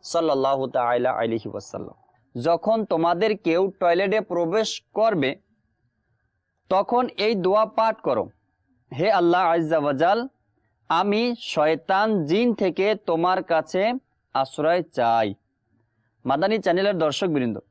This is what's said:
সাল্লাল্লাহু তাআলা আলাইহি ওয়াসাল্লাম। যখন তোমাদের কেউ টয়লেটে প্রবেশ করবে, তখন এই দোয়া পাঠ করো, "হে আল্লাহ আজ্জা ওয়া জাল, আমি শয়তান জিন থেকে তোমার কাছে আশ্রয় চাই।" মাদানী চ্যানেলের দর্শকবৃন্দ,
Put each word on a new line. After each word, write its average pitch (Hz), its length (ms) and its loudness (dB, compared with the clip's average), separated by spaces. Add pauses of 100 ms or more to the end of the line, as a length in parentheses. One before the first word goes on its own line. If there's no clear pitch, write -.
সাল্লাল্লাহু 135 640 0
তাআলা 123 440 0
আলাইহি 113 380 -4
ওয়াসাল্লাম। - 460 -12 (480)
যখন 196 420 0
তোমাদের 175 520 0
কেউ 185 440 0
টয়লেটে 190 400 2
প্রবেশ 208 640 -2 (120)
করবে, 185 420 0 (1300)
তখন 240 480 0
এই 214 180 0
দোয়া 196 320 2
পাঠ 220 340 -2
করো, 120 280 -2 (720)
"হে 202 140 2
আল্লাহ 175 280 4
আজ্জা 165 380 2
ওয়া 147 140 0
জাল, 196 360 0 (600)
আমি 202 500 0
শয়তান 190 840 0
জিন 214 300 2
থেকে 196 400 0
তোমার 180 480 0
কাছে 180 500 0 (420)
আশ্রয় 156 480 0
চাই।" 117 520 0 (880)
মাদানী 175 340 0
চ্যানেলের 190 400 0
দর্শকবৃন্দ, 147 600 -2 (120)